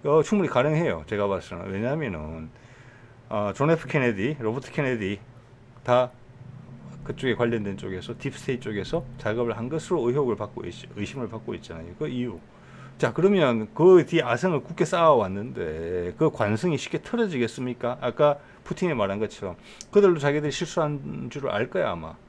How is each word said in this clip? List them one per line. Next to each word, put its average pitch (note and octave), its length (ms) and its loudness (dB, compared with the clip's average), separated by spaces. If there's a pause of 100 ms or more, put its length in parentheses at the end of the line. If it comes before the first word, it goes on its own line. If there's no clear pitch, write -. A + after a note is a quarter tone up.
어, D3+ 200 6
충분히 F#3+ 260 2
가능해요. C3+ 580 2
제가 G2+ 220 0
봤을 F2+ 280 -4
때는. F#2+ 140 -10
왜냐하면은, F#2+ 760 -4 (800)
아, G#2 260 -2
존 D3+ 160 2
F D#3+ 160 0
케네디, B2+ 520 0
로버트 A#2+ 340 -4
케네디 A2 480 -2 (640)
다 B2 260 2 (960)
그쪽에 B2 300 -2
관련된 A2+ 420 0
쪽에서, F#2 400 -10
딥스테이트 - 440 -6
쪽에서 A2 440 -4 (120)
작업을 A2+ 400 -2
한 A#2+ 120 -6
것으로 D#3+ 400 -2
의혹을 B2+ 260 2
받고 - 300 -8
있-, - 320 -12
의심을 A2 320 -6
받고 A2 260 -10
있잖아요. E2 420 -12
그 D3+ 120 -6
이유. B2 280 -6 (600)
자, A#2+ 160 0
그러면 D#3 600 4
그 F3+ 320 10
뒤에 E3 160 0
아성을 C3 400 0
굳게 - 220 -4
쌓아왔는데 G2 1300 0
그 D#3+ 120 4
관성이 A2+ 480 0
쉽게 - 200 -6
틀어지겠습니까? B2+ 1040 -2
아까 C#3+ 360 4 (280)
푸틴이 E3+ 280 -2
말한 G2+ 260 0
것처럼 G2+ 360 -6 (360)
그들도 F#3+ 280 6
자기들이 D3 320 0
실수한 D3 800 -4
줄을 C#3 180 -6
알 A2 200 -2
거야, D3+ 220 -2
아마. D#2+ 240 -8 (120)